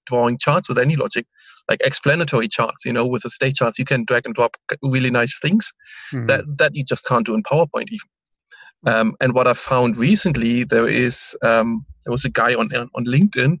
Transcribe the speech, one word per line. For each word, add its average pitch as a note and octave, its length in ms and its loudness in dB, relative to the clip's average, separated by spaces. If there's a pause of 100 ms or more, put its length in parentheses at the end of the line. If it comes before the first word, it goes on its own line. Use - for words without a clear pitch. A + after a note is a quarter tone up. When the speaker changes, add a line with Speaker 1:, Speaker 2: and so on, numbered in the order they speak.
Speaker 1:
drawing A#2+ 320 0
charts D#3 320 0
with B2 80 -4
AnyLogic, C3 480 0 (440)
like G#2 140 0
explanatory C#3+ 640 0
charts, A2 380 -4
you B2+ 60 -4
know, A#2+ 160 0
with B2 160 -4
the A#2+ 60 -8
state C3+ 260 -2
charts, A#2 240 -2
you B2+ 60 -4
can A#2+ 200 -2
drag A#2+ 200 0
and A#2+ 100 -10
drop A#2 220 0 (140)
c-, - 120 -8
really C3 280 0
nice A#2+ 280 0
things G3+ 320 0 (420)
Speaker 2:
Mm-hmm. A#2+ 140 -6
Speaker 1:
that, C3+ 160 2 (160)
that D3 160 2
you C#3+ 80 -4
just - 220 -6
can't A#2 200 2
do A2+ 100 -4
in A2 80 0
PowerPoint C#3+ 460 0
even. A2 200 -12 (760)
Um, A2+ 360 2
and C3 120 2
what B2+ 140 4
I B2 60 6
found B2 440 0
recently, B2 680 2
there A2+ 240 2
is, B2 540 0
um, A#2 420 2 (200)
there A#2 60 -6
was B2 140 -2
a - 40 -2
guy A#2 240 2
on, A2+ 220 -2
on A#2+ 300 -6
LinkedIn, C#3 560 2